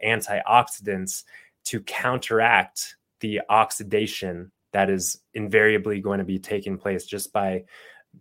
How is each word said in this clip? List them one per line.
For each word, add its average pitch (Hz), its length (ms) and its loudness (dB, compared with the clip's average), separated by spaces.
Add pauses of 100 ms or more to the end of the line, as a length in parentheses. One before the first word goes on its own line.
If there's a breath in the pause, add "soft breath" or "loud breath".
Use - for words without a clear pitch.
antioxidants 104 1200 0 (420 loud breath)
to 110 160 -4
counteract 113 1120 0 (260)
the 104 280 -4
oxidation 101 1000 0 (200)
that 98 180 2
is 95 300 -2 (140)
invariably 107 680 2
going 98 200 -2
to 95 60 -2
be 95 140 -4
taking 98 380 -6
place 95 280 -4
just - 260 -8
by, 95 320 -2 (580 loud breath)